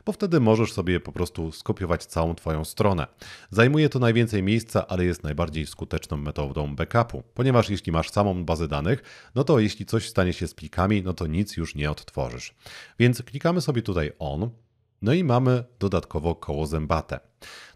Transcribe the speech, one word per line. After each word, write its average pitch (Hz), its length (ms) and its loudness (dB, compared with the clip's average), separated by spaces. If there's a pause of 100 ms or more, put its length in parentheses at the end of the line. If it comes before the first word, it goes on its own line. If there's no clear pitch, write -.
bo 214 60 -2
wtedy 170 280 2
możesz 110 320 4
sobie 90 280 0
po 73 120 -14
prostu 82 400 -4
skopiować 87 540 -4
całą 82 280 0
twoją 80 300 -4
stronę. 95 420 0 (440)
Zajmuje 139 440 4
to 131 40 0
najwięcej 113 440 2
miejsca, 107 440 0
ale 90 180 0
jest 87 180 0
najbardziej 76 440 -2
skuteczną - 500 -6
metodą 73 600 -4
backupu, 82 460 -2 (120)
ponieważ 123 360 4
jeśli 92 220 -4
masz 80 180 0
samą 95 340 0
bazę 80 240 0
danych, 73 340 0 (320)
no 139 100 2
to 143 140 4
jeśli 107 280 0
coś 110 220 -2
stanie 90 240 2
się 87 140 -4
z - 80 -8
plikami, 92 480 0
no 92 100 -2
to 82 140 -6
nic 85 300 -2
już 82 180 -4
nie 73 160 -2
odtworzysz. - 640 -8 (440)
Więc 123 240 4
klikamy 165 380 -2
sobie 123 220 0
tutaj 85 360 0
on, 80 320 -4 (520)
no 107 100 2
i 180 120 4
mamy 127 400 4 (140)
dodatkowo 85 560 0
koło 76 320 -4
zębate. 78 540 -2 (560)